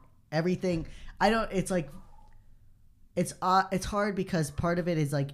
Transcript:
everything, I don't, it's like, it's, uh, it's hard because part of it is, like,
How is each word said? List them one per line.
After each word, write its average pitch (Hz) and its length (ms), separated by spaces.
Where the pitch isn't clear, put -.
everything, 175 540
I 202 100
don't, 226 200
it's 185 200
like, 180 180
it's, 180 160
uh, 185 300
it's 185 140
hard 208 300
because 170 340
part 175 280
of 165 100
it 165 100
is, 143 140
like, 143 220